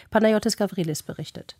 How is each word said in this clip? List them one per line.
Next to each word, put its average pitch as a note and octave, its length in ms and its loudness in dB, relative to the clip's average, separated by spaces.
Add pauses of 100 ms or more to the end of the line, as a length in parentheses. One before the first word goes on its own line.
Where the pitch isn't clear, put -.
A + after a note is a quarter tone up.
(120)
Panayotis G#3+ 460 4
Gavrilis F3+ 460 -2
berichtet. - 560 -12